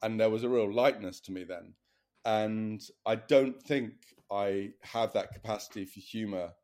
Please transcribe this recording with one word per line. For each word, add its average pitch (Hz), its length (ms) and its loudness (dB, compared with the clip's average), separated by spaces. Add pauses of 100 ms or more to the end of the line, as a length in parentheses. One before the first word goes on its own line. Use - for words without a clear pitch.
and 110 160 -2
there 110 120 4
was 110 160 0
a 120 40 0
real 110 240 2
lightness 110 480 2
to 98 120 -12
me 92 100 -8
then. 87 300 -12 (500)
And 110 580 0 (240)
I 113 100 2
don't 135 460 4
think - 340 -2 (360)
I 101 400 0 (100)
have 113 320 -2
that 101 200 -2
capacity 107 500 -6
for 95 160 -14
humour, 98 540 -6 (100)